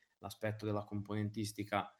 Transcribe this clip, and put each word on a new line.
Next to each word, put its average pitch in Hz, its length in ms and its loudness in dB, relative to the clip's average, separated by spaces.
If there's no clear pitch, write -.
l'aspetto 107 460 -2
della 104 200 4
componentistica 104 1160 0